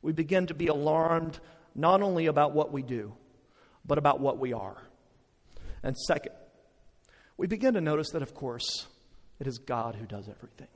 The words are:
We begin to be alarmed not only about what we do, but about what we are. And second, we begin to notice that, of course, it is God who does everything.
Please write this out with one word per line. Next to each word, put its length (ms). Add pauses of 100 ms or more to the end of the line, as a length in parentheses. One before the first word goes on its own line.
We 120
begin 340
to 60
be 140
alarmed 720 (360)
not 260
only 260
about 260
what 180
we 120
do, 300 (720)
but 120
about 240
what 160
we 160
are. 240 (1040)
And 140
second, 360 (1040)
we 100
begin 280
to 60
notice 300
that, 100
of 120
course, 520 (540)
it 80
is 120
God 360
who 100
does 220
everything. 480